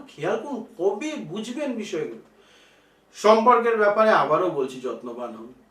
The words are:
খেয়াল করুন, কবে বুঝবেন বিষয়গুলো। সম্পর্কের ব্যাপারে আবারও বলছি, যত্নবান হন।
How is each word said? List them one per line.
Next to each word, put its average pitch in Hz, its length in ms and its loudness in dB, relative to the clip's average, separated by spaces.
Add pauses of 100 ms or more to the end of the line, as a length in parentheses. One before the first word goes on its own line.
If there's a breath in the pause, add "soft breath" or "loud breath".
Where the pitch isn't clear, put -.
খেয়াল 190 340 -4
করুন, 277 220 -10 (140)
কবে 220 380 -2
বুঝবেন 240 560 -8
বিষয়গুলো। 170 480 -8 (920 soft breath)
সম্পর্কের 226 640 6
ব্যাপারে 214 340 4
আবারও 156 400 2
বলছি, 127 300 -4
যত্নবান 117 540 -10
হন। 117 180 -18 (180)